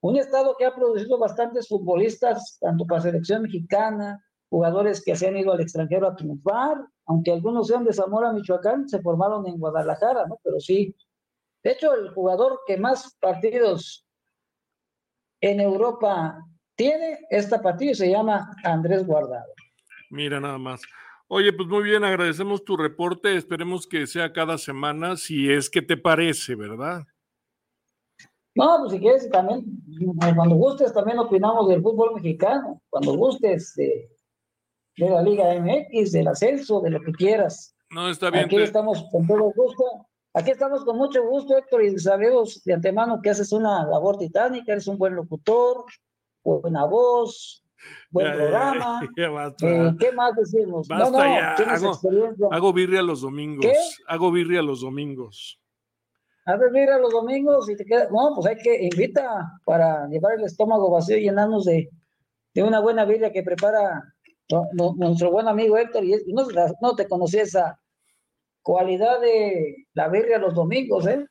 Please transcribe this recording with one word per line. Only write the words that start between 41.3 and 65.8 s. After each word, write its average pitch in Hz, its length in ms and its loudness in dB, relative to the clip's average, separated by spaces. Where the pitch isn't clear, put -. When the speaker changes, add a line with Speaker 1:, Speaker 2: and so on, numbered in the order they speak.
Speaker 1:
Héctor, 254 280 2
y 196 140 2
sabemos 208 680 2
de 185 100 2
antemano 214 480 0
que 202 80 0
haces 202 200 -2
una 208 360 0
labor 165 320 0
titánica, 220 540 -2
eres 202 140 -4
un 202 120 -6
buen 185 180 0
locutor, 226 720 0
buena 156 400 0
voz, 233 800 0
buen 165 160 0
Speaker 2:
Ya, 147 60 -2
ya, 147 60 -4
Speaker 1:
programa. 240 600 0
Speaker 2:
<laughs> - 40 -14
ya 170 140 -2
basta. 147 360 -6
Speaker 1:
Eh, 165 100 0
¿qué 247 140 2
más 240 240 0
decimos? 185 520 -2
No, 160 100 -4
Speaker 2:
Basta 254 120 4
Speaker 1:
no, 277 60 2
Speaker 2:
ya, 165 220 0
Speaker 1:
tienes 214 260 0
Speaker 2:
hago, 196 100 0
Speaker 1:
experiencia. 202 580 0
Speaker 2:
hago 175 220 2
birria 185 300 2
los 160 180 -2
domingos. 143 460 -4
Speaker 1:
¿Qué? 254 80 6
Speaker 2:
Hago 165 240 0
birria 175 300 0
los 135 180 -4
domingos. 131 800 -12
Speaker 1:
Haces 226 260 2
birria 269 260 4
los 247 140 2
domingos 262 580 0
y 208 60 -4
te 208 100 -10
queda, 220 240 2
no, 254 240 2
pues 185 140 -2
hay 226 100 -2
que, 233 260 2
invita 190 800 -2
para 160 440 2
llevar 160 300 0
el 214 60 -4
estómago 202 460 2
vacío 175 260 2
y 214 60 2
llenarnos 202 420 2
de, 165 240 2
de 185 100 0
una 220 180 2
buena 220 260 2
birria 220 260 0
que 185 100 -4
prepara 180 720 -2
no, 170 220 0
no, 175 200 0
nuestro 175 360 2
buen 220 180 2
amigo 214 300 4
Héctor, 233 260 0